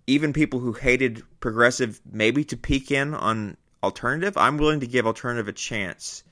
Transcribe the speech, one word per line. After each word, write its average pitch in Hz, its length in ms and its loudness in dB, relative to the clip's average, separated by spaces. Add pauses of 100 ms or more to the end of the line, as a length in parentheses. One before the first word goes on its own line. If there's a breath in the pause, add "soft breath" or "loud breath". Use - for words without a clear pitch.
even 143 260 2
people 143 280 0
who 120 120 -2
hated 123 500 2 (180)
Progressive 120 600 2 (100)
maybe 113 340 2
to 127 120 -8
peek 135 340 -2
in 143 240 0
on 107 420 -4 (260)
Alternative. 147 540 -2
I'm 135 200 4
willing 151 240 2
to 127 60 -4
give 120 200 2
Alternative 113 420 -2
a 101 40 -8
chance - 800 -8